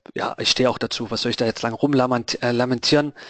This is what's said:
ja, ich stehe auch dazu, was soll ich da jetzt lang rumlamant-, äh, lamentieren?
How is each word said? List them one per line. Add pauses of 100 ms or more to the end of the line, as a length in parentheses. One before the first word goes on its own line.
(140)
ja,
ich
stehe
auch
dazu,
was
soll
ich
da
jetzt
lang
rumlamant-,
äh,
lamentieren? (160)